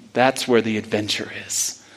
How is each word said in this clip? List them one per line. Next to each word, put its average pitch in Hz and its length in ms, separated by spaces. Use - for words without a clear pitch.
that's 127 360
where 117 140
the 110 160
adventure 104 520
is. - 380